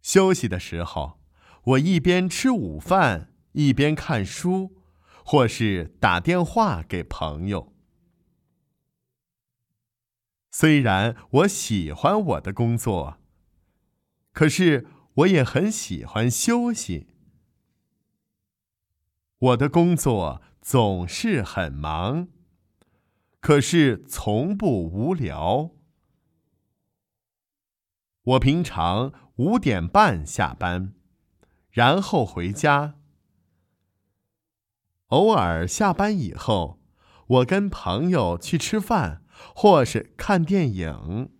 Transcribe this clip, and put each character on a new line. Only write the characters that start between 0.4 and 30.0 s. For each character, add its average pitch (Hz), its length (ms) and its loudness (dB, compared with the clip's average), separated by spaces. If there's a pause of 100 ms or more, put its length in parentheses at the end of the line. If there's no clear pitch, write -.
的 90 100 -4
时 85 240 -10
候， 76 380 -10 (420)
我 131 160 2
一 170 220 2
边 180 260 2
吃 262 240 -2
午 95 300 -4
饭， 143 540 0 (180)
一 143 200 2
边 143 220 2
看 120 300 -4
书， 185 580 -6 (420)
或 131 220 4
是 98 540 -2
打 90 180 2
电 170 240 0
话 160 400 -2
给 87 220 -8
朋 80 440 -8
友。 98 260 -8 (2750)
虽 151 300 4
然 113 360 0 (140)
我 156 160 4
喜 95 460 -4
欢 196 280 0
我 131 200 -2
的 98 120 -8
工 117 240 0
作， 87 420 -4 (1120)
可 156 160 2
是 156 400 2 (280)
我 151 100 4
也 170 180 4
很 180 260 -2
喜 87 320 -8
欢 110 280 -2
休 240 420 -2
息。 - 360 -8 (2250)
我 123 180 4
的 139 120 0
工 170 260 4
作 92 480 -2 (200)
总 98 440 0
是 175 360 -4
很 90 300 -6
忙， 87 560 -4 (1120)
可 147 200 4
是 143 440 2
从 135 520 -4
不 131 300 -2
无 110 280 -2
聊。 107 560 -4 (2500)
我 127 160 2
平 147 240 2
常 98 500 -2 (240)
五 190 220 0
点 101 300 0
半 143 360 2